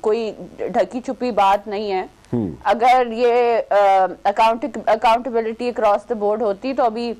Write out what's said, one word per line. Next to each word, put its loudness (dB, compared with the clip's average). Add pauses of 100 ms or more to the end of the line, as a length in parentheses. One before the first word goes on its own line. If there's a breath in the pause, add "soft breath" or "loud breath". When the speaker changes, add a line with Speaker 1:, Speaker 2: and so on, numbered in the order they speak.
Speaker 1:
कोई -2 (260)
ढकी -4
छुपी -6
बात 0
नहीं -8
है। -4 (220)
Speaker 2:
हम्म। -4 (100)
Speaker 1:
अगर 4
ये, 2
अ, 4
account-, 0
accountability 0
across 2
the -6
board -2
होती -4
तो 0
अभी -2